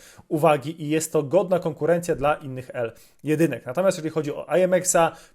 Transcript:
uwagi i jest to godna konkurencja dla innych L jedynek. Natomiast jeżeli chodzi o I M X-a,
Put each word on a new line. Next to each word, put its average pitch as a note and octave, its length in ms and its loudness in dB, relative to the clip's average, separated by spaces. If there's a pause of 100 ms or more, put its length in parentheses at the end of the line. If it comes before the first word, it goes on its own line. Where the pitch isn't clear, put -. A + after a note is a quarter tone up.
(280)
uwagi D#3 560 2
i C#3+ 60 -4
jest D#3 240 -2
to D3+ 100 2
godna F3 360 2
konkurencja E3 560 -2
dla C#3+ 200 0
innych B2+ 380 -12
L A#2 180 -4 (320)
jedynek. D3+ 420 0
Natomiast F#3 320 0
jeżeli D#3 160 -8
chodzi D3 200 -4
o - 120 -10 (120)
I F3+ 40 4
M F#3 120 2
X-a, F3 380 2 (240)